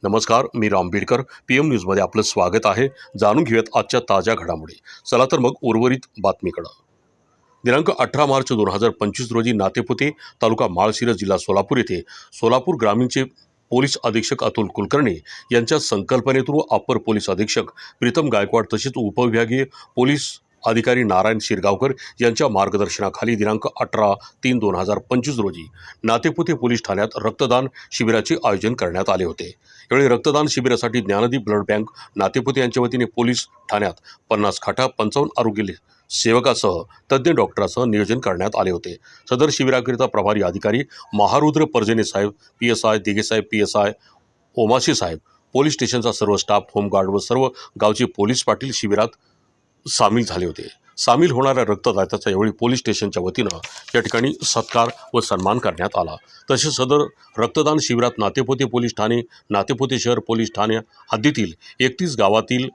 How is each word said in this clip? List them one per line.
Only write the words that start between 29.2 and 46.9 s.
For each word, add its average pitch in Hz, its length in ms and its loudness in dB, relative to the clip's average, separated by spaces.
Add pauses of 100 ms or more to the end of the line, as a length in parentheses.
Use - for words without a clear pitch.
होते. 85 220 -8
यावेळी - 640 0
रक्तदान 143 380 2
शिबिरासाठी 120 540 0
ज्ञानदीप 110 440 0
ब्लड 104 240 0
बँक 107 220 0 (260)
नातेपुते 123 440 0
यांच्या 123 220 0
वतीने 123 220 0
पोलीस 120 420 -2 (240)
ठाण्यात 104 300 -2 (300)
पन्नास 104 320 0
खाटा, 123 240 -2
पंचावन्न 127 540 -2
आरोग्य 107 320 -2 (380)
सेवकासह 113 720 2 (300)
तज्ज्ञ 135 200 4
डॉक्टरांसह 104 520 0
नियोजन 107 340 0
करण्यात 95 400 -2
आले 92 120 2
होते. 87 260 -8 (340)
सदर 139 220 2
शिबिराकरिता 127 540 0
प्रभारी 104 360 0
अधिकारी 98 400 0 (320)
महारुद्र 143 500 4
पर्जने 113 400 2
साहेब, 101 260 -2 (300)
पीएसआय 113 380 2
दिघे 104 240 -2
साहेब, 107 280 -2
पीएसआय 104 420 0 (640)
ओमासे 123 380 2
साहेब, 82 240 -4 (360)
पोलीस 143 180 2
स्टेशनचा 117 400 -2
सर्व 101 240 0
स्टाफ, 101 380 0
होमगार्ड 98 360 0